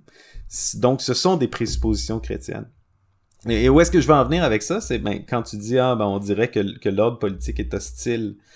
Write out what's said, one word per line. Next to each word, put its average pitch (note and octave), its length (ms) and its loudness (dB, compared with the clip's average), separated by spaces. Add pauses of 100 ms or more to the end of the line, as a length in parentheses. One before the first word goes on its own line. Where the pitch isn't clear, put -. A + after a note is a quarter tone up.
(460)
c-, - 320 -8
donc, B2 220 2
ce B2+ 140 -2
sont F#3 240 2
des B2 100 0
présuppositions A2 720 -2
chrétiennes. - 480 -10 (800)
Et, A2+ 160 2
et B2+ 60 6
où D3 100 8
est-ce E3+ 100 4
que F3 120 6
je A#2+ 40 0
veux D3+ 80 6
en C#3 120 6
venir E3 180 2
avec A2 180 2
ça ? G#3 200 -2
C'est, A#2+ 160 -4
ben, G2+ 280 -4
quand A#2+ 160 -2
tu - 140 -12
dis, A2+ 220 0
ah, B2+ 180 2
ben, A2 80 0
on G2 140 0
dirait G2+ 320 0
que G#2+ 100 0
l-, G2 200 -4
que G#2 100 -2
l'ordre A2 280 0
politique - 420 -6
est G2+ 120 -6
hostile, G#2+ 640 -6 (200)